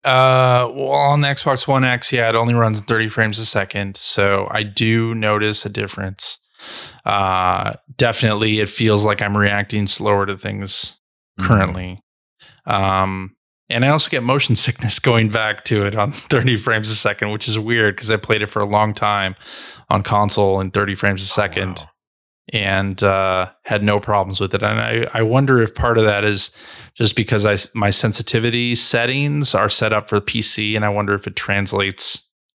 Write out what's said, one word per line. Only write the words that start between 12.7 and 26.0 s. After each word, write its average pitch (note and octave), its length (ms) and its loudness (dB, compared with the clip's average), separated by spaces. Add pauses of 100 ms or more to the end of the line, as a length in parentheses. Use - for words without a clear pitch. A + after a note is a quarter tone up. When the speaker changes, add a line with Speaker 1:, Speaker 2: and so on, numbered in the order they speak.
Speaker 1:
and A#2+ 160 0
I C#3 40 4
also D3+ 200 2
get B2+ 140 -2
motion B2+ 320 2
<laughs> - 0 -
sickness - 420 -2
going A2+ 320 2
back G#2+ 360 -2
to G#2 200 0
it G2+ 100 -4
on G#2+ 180 0
thirty B2+ 420 0
frames G#2+ 340 -2
a A2 60 -4
second, G#2 360 -2
which G#2 160 -6
is A2 120 -2
weird G#2+ 380 0
'cause A2 120 -10
I A2 80 4
played G#2+ 240 0
it G#2 80 -4
for G#2 120 -4
a G2+ 40 0
long G#2 280 0
time G2+ 420 -2 (540)
on G2+ 140 0
console G2+ 580 2
in F#2+ 100 -4
thirty G2+ 240 0
frames G2 260 0
a G2 40 -6
Speaker 2:
Oh, - 100 -4
Speaker 1:
second F#2+ 440 -2
Speaker 2:
wow. D2+ 100 -20 (640)
Speaker 1:
and, G2 500 0
uh, F#2+ 460 2 (160)
had G#2 180 0
no G#2 160 2
problems G2 400 -2
with G2 160 -2
it. G#2 80 -2
And G#2+ 160 0
I, A2+ 340 -2
I A2+ 80 0
wonder B2+ 400 4
if A2 140 0
part A#2 240 0
of A2 60 4